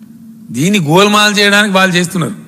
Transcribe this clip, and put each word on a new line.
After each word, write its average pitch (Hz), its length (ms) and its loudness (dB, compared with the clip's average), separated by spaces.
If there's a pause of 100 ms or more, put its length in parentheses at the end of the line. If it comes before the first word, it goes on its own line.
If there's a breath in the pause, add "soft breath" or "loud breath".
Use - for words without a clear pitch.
(500)
దీన్ని 180 280 -2
గోల్మాల్ 202 600 2
చేయడానికి 202 360 2
వాళ్ళు 190 200 2
చేస్తున్నారు, 170 400 -4 (140)